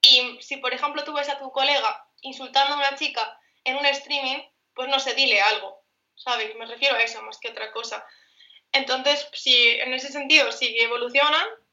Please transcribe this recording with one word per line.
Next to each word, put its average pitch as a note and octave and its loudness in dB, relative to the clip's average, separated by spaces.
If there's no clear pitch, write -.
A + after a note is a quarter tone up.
Y B3 6
si, C#4 -10
por B3 -4
ejemplo, D4 -4
tú D4 -10
ves C#4+ -2
a C#4 -4
tu C4+ -12
colega C4+ 0
insultando C4+ 0
a D4 -2
una C#4 2
chica C4+ -6
en C4 -2
un C#4+ 0
streaming, C#4 -2
pues B3+ -6
no C4+ 2
sé, C4 -4
dile A#3 2
algo, G3 -2
¿sabes? A3 -4
Me A3+ -12
refiero A#3 0
a A3+ 2
eso A3+ -2
más G#3+ -14
que A#3 -10
otra G#3+ -10
cosa. A3+ -10
Entonces, C4+ 0
si B3 4
en B3 0
ese C4 -6
sentido, C#4 0
si A#3 -4
evolucionan B3 2